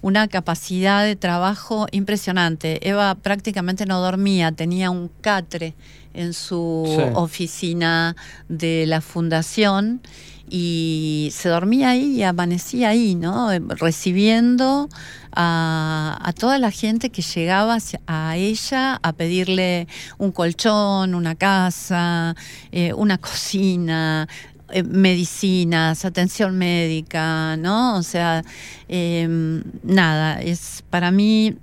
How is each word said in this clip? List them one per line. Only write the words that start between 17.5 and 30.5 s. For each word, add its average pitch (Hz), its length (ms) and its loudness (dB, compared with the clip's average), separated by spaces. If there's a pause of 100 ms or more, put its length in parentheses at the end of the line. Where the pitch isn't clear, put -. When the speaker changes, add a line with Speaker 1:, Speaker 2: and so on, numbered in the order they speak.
Speaker 1:
hacia, - 300 -6
a 160 300 -2
ella 220 680 -2
a 165 120 0
pedirle 180 760 0 (300)
un 202 140 0
colchón, 190 840 2
una 165 220 -2
casa, 175 1000 0 (360)
eh, 175 220 0
una 202 240 2
cocina, 165 1120 0 (440)
eh, 185 100 0
medicinas, 175 1200 2
atención 185 540 0
médica, 160 1000 0
¿no? 208 400 2
O 175 60 0
sea, 170 400 0 (460)
em, 165 720 0 (200)
nada, 160 600 2
es - 480 -8